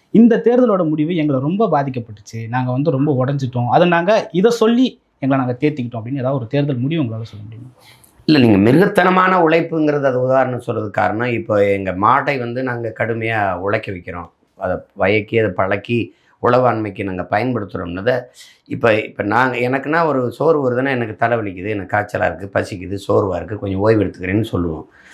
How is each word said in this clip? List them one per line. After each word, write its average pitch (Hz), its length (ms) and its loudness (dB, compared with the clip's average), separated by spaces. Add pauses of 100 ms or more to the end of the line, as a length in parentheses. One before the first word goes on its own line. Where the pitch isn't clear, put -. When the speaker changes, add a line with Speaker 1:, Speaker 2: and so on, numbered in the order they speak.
Speaker 1:
இந்த 226 280 6
தேர்தலோட 220 520 2
முடிவு 156 260 -2
எங்களை 147 260 0
ரொம்ப 190 300 0
பாதிக்கப்பட்டுச்சு, 117 800 -6
நாங்க 127 220 -2
வந்து 143 200 0
ரொம்ப 135 340 0
உடைஞ்சிட்டோம், 127 440 -2
அதை 160 180 4
நாங்க 175 440 0
இதை 190 200 2
சொல்லி 233 500 2 (180)
எங்களை 135 260 0
நாங்க 127 220 -2
தேத்திக்கிட்டோம் 123 340 -4
அப்படின்னு 127 180 -8
ஏதாவது 131 160 -2
ஒரு 120 120 -6
தேர்தல் 143 300 -2
முடிவு 147 260 -2
உங்களால 113 180 -6
சொல்ல 104 220 -14
முடியுமா? 113 240 -18 (580)
Speaker 2:
இல்ல, 151 140 6
நீங்க 110 320 6
மிருகத்தனமான 185 800 4
உழைப்புங்கிறது 156 540 0
அது 127 180 2
உதாரணம் 127 460 0
சொல்றதுக்கு 107 220 -4
காரணம், 104 420 -2
இப்போ 104 340 0
எங்க 98 260 0
மாட்டை 131 480 2
வந்து 120 240 -6
நாங்க 117 340 -6
கடுமையா 113 600 -2
உழைக்க 104 340 -4
வைக்கிறோம், 87 380 -12 (280)
அதை 92 200 -4 (160)
வயக்கி, 104 460 0
அதை 107 120 0
பழக்கி, 101 680 -4 (240)
உழவாண்மைக்கு 113 600 0
நாங்க 92 260 -6
பயன்படுத்துறோம்னதை, 104 920 -2 (440)
இப்ப, 117 340 2
இப்ப - 240 -8
நாங்க, 120 340 0
எனக்குன்னா 139 480 -2
ஒரு 131 260 -2
சோறு 151 300 2
வருதுன்னா 127 260 0
எனக்கு 120 380 -2
தலைவலிக்குது, 104 440 -4
எனக்கு 101 280 -2
காய்ச்சலா 104 280 -2
இருக்கு, 95 340 -4
பசிக்குது, 98 480 -8
சோர்வா 101 280 0
இருக்கு, 85 240 -8
கொஞ்சம் 95 200 -4
ஓய்வு 104 240 4
எடுத்துக்கிறேன்னு 92 400 -2
சொல்லுவோம். 85 460 -4 (240)